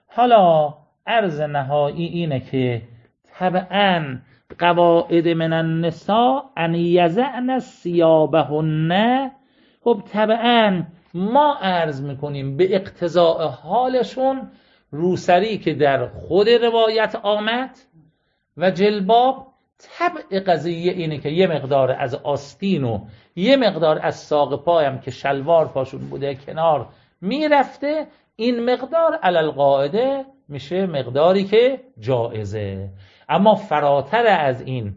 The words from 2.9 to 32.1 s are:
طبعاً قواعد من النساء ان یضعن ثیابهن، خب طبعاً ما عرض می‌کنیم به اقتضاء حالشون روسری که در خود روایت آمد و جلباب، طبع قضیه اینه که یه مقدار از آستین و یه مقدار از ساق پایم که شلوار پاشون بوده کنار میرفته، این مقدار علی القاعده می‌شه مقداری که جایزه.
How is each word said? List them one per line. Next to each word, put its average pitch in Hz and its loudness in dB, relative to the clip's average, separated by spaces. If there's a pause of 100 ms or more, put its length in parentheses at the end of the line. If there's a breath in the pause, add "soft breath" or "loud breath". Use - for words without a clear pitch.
طبعاً 180 -2 (400 soft breath)
قواعد 170 4
من 165 0
النساء 170 0 (140)
ان 165 -2
یضعن 214 0
ثیابهن، 160 0 (520 soft breath)
خب 226 0 (120)
طبعاً 220 2 (300 soft breath)
ما 254 0
عرض 165 -2
می‌کنیم 139 -8
به 190 2
اقتضاء 170 0
حالشون 254 -2 (500 soft breath)
روسری 180 0
که 160 -2
در 135 0
خود 202 0
روایت 226 2
آمد 220 -2 (800)
و 180 2
جلباب، 214 2 (300)
طبع 320 -6
قضیه 170 -2
اینه 160 -4
که 147 -6
یه 180 2
مقدار 135 0
از 131 -4
آستین 143 -4
و 113 -2 (360 loud breath)
یه 233 2
مقدار 160 2
از 151 -4
ساق 147 -2
پایم 147 0
که 131 -12
شلوار 143 0
پاشون 135 -6
بوده 139 -8
کنار 147 -2 (340 soft breath)
میرفته، 294 -2 (280 soft breath)
این 233 -2
مقدار 320 0
علی 180 2
القاعده 156 0 (220)
می‌شه 175 -6
مقداری 156 2
که 240 2 (200)
جایزه. 104 -4 (400 soft breath)